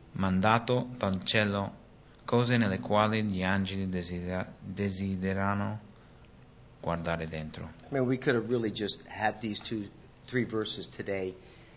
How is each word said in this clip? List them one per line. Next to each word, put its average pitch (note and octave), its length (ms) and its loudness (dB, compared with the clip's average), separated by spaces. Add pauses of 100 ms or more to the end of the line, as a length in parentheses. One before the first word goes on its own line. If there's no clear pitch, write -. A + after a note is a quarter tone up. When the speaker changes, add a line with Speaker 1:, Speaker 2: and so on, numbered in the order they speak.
(120)
Speaker 1:
mandato A2 840 4
dal F#2+ 280 0
cielo, G2+ 580 2 (420)
cose A#2+ 320 4
nelle G2+ 220 4
quali G#2+ 460 4
gli F#2+ 180 0
angeli F#2+ 460 0
desidera-, F2+ 720 -4
desiderano G2 1200 -2 (1000)
guardare E2 460 -2
dentro. D#2+ 460 -8 (100)
Speaker 2:
I - 120 -8
mean, C3 120 2
we B2+ 120 2
could C3 180 2
have A2 120 0
really A2+ 220 2
just G2 380 -4
had G#2+ 320 -2
these G#2 200 -4
two, G#2 280 -6 (380)
three B2 180 0
verses G#2 420 -4
today F#2+ 480 -4 (420)